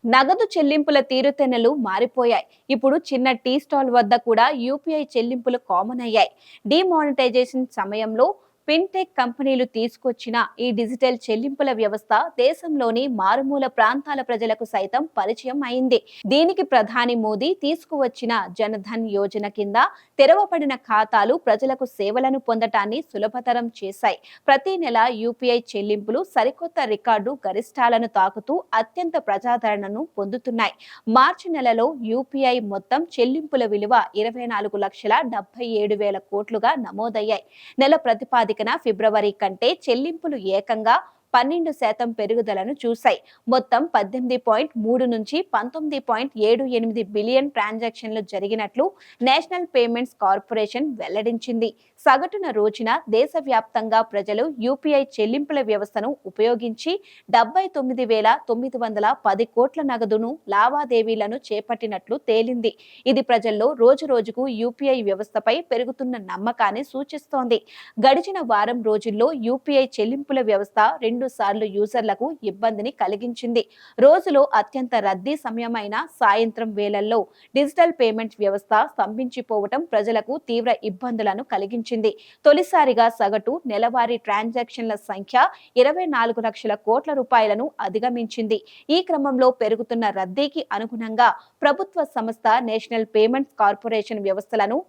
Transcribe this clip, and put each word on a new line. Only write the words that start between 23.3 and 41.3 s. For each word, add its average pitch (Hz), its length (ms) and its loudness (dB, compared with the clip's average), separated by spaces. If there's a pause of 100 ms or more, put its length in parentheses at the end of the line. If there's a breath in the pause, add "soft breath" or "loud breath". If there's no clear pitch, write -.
చేశాయి. 196 400 -4 (300 loud breath)
ప్రతి 277 260 2 (100)
నెల 233 140 0 (240)
యూపీఐ 240 380 0 (120)
చెల్లింపులు 208 500 -2 (120)
సరికొత్త 269 600 -2
రికార్డు 208 520 0
గరిష్టాలను 226 720 0
తాకుతూ 208 380 0 (240)
అత్యంత 330 320 -4 (160)
ప్రజాదరణను 214 800 -2 (100)
పొందుతున్నాయి. 226 580 -4 (420 loud breath)
మార్చి 349 380 2
నెలలో 240 320 2 (240)
యూపీఐ 262 440 0 (180)
మొత్తం 254 320 -2 (100)
చెల్లింపుల 269 480 0 (100)
విలువ 208 280 2 (200)
ఇరవై 233 240 -6
నాలుగు 208 300 -4 (100)
లక్షల 208 280 -2 (220)
డెబ్బై 220 300 -10 (180)
ఏడు 208 100 0 (100)
వేల 202 140 -2
కోట్లుగా 208 560 -2 (140)
నమోదయ్యాయి. 214 580 -4 (320 loud breath)
నెల 269 180 6 (120)
ప్రతిపాదికన 226 460 0 (300)
ఫిబ్రవరి 208 460 2 (100)
కంటే 196 280 -2 (180)
చెల్లింపులు 294 500 -2 (200)
ఏకంగా 220 380 0 (400 loud breath)